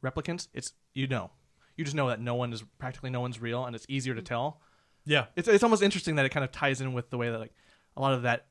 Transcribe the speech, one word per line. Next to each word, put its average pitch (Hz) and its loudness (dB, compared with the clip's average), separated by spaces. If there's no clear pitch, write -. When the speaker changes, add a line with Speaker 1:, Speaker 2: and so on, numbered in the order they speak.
Speaker 1:
replicants, 160 -4
it's, - -10
you 135 -2
know. 113 -4
You 160 -4
just 143 -4
know 143 2
that 117 -2
no 120 -2
one 120 -2
is, 107 -8
practically 131 -8
no 127 -2
one's 123 -4
real, 120 -2
and 120 -8
it's 113 -12
easier 131 -2
to 113 -6
tell. 123 -4
Speaker 2:
Yeah. 147 4
Speaker 1:
It's, 175 -2
it's 208 10
almost 220 6
interesting 196 2
that 139 4
it 131 2
kind 139 -2
of 127 -6
ties 135 0
in 131 -4
with 123 -6
the 127 -6
way 120 -2
that, 113 -4
like, 113 -12
a 131 -4
lot 135 4
of 123 0
that 120 0